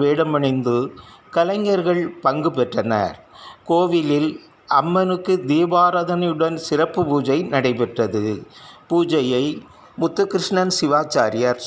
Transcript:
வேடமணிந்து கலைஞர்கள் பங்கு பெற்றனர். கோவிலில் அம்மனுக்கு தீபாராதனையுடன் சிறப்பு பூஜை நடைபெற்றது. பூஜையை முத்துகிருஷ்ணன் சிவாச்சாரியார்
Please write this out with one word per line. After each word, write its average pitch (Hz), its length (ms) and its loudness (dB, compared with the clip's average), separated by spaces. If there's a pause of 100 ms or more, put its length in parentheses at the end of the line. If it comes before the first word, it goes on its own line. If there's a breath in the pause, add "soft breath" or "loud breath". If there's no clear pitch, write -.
வேடமணிந்து 143 720 0 (540 loud breath)
கலைஞர்கள் 180 720 0 (220)
பங்கு 147 340 0
பெற்றனர். 107 580 -2 (540 loud breath)
கோவிலில் 160 600 2 (500)
அம்மனுக்கு 185 540 0 (160)
தீபாராதனையுடன் 175 1080 2 (120)
சிறப்பு 165 420 0
பூஜை 139 280 2 (160)
நடைபெற்றது. 117 720 0 (640 loud breath)
பூஜையை 143 540 0 (560 loud breath)
முத்துகிருஷ்ணன் 185 760 0
சிவாச்சாரியார் 139 920 0